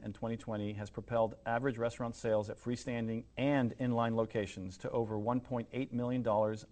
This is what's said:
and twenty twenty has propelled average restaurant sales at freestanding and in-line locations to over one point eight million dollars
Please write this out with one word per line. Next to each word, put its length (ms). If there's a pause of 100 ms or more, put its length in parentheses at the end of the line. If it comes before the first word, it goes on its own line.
and 100
twenty 220
twenty 380
has 160
propelled 460 (100)
average 320
restaurant 400
sales 320
at 120
freestanding 640 (140)
and 420
in-line 380
locations 640
to 100
over 280
one 220
point 320
eight 220
million 280
dollars 500